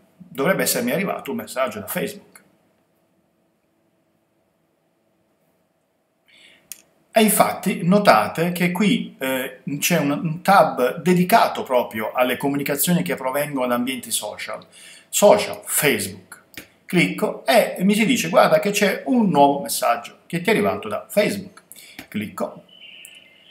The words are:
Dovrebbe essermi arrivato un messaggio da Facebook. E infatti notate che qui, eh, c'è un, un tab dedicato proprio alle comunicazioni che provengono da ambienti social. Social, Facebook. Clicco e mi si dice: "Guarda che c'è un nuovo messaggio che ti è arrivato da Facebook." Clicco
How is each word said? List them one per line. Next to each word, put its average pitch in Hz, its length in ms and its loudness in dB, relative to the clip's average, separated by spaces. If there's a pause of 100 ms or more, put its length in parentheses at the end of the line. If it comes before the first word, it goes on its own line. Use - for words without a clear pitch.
(180)
Dovrebbe 139 440 -2
essermi 123 300 -2
arrivato 165 400 -4
un 120 60 -6
messaggio 113 420 -6
da 98 80 -12
Facebook. - 560 -10 (4000)
E 220 120 4
infatti - 600 0
notate 165 680 4
che 175 200 -2
qui, - 460 0
eh, 131 440 -4 (180)
c'è 170 180 0
un, 143 140 0
un 156 300 -4
tab 156 600 4
dedicato 180 600 2
proprio 110 480 -2
alle 127 260 0
comunicazioni 143 640 -2
che 135 140 -4
provengono 131 500 -4
da 120 100 0
ambienti 123 360 -6
social. 107 520 -8 (460)
Social, - 560 4
Facebook. 101 760 -4 (420)
Clicco - 640 -2
e 196 320 4
mi 202 160 4
si 220 100 2
dice: 160 240 0
"Guarda 185 300 4
che 202 100 -2
c'è 202 360 0
un 240 240 2
nuovo 143 320 4
messaggio - 680 -4
che 170 140 -6
ti 180 80 -2
è 220 40 4
arrivato 101 340 -2
da 104 220 -8
Facebook." 131 540 -4 (440)
Clicco - 580 -10 (840)